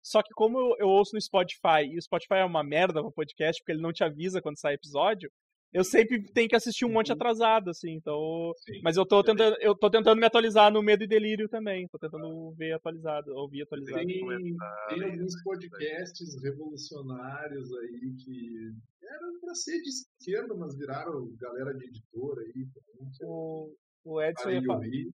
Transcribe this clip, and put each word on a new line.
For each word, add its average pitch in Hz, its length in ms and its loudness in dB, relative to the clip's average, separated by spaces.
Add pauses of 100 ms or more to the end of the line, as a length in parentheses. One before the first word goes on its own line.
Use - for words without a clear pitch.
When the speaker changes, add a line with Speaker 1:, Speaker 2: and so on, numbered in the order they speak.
Speaker 1:
só 214 200 2
que - 120 -10
como 226 240 2
eu, 247 200 2
eu 196 100 2
ouço 196 260 4
no 214 60 -2
Spotify, 170 640 2
e 151 140 -6
o 170 40 -8
Spotify - 340 -2
é 190 80 6
uma 170 200 0
merda 156 380 2
pro 147 100 -8
podcast, 160 480 -2
porque - 120 -6
ele 160 100 -2
não 165 100 -2
te 170 120 -2
avisa 165 360 -2
quando 147 180 -8
sai 147 160 -2
episódio, 156 560 -2 (400)
eu 185 140 2
sempre 226 380 4 (100)
tenho 233 160 4
que 233 80 4
assistir 233 300 0
um 226 60 0
monte 220 180 2
Speaker 2:
Uhum. 220 60 0
Speaker 1:
atrasado, 220 520 2
assim, 170 240 -8
então, 160 640 -4
Speaker 2:
Sim. 202 260 -14
Speaker 1:
mas 165 140 2
eu 190 80 6
tô 202 140 6
Speaker 2:
Eu 202 40 8
Speaker 1:
tentando, 214 360 6
Speaker 2:
tenho 214 120 4
Speaker 1:
eu 202 60 6
tô 208 140 4
tentando 220 280 8
me 226 60 4
atualizar 220 480 8
no 214 100 4
Medo 208 220 4
e - 20 -4
Delírio 214 400 2
também, 202 420 -6
tô - 100 -16
tentando 160 580 -10
ver 160 160 -4
atualizado, 160 600 -6
ouvir 139 300 -8
atualizado. 143 420 -6
Speaker 2:
Tem, 185 140 -4
Speaker 3:
Comentar 208 680 -8
Speaker 2:
tem 185 160 -6
Speaker 3:
aí, 185 60 -4
Speaker 2:
alguns 175 240 -8
Speaker 3:
né? - 100 -16
Speaker 2:
podcasts 170 960 -10
revolucionários 139 1300 -12 (100)
aí 123 340 -12 (100)
que 117 480 -14 (300)
eram 339 380 -14
pra 349 140 -12
ser 339 280 -6
de 277 80 -10
esquerda, 226 680 -8
mas 151 180 -10
viraram 135 640 -8
galera 127 380 -8
de 127 100 -12
editora 120 560 -10
aí 127 320 -12
também, - 420 -20
que 165 100 -14
eu 165 40 -12
Speaker 1:
O, 160 480 -10 (300)
o 156 160 -4
Edson 165 220 -4
Speaker 2:
parei 190 100 -2
Speaker 1:
ia 180 80 0
Speaker 2:
de 127 40 -2
Speaker 1:
fa-, 120 100 0
Speaker 2:
ouvir. 131 420 -6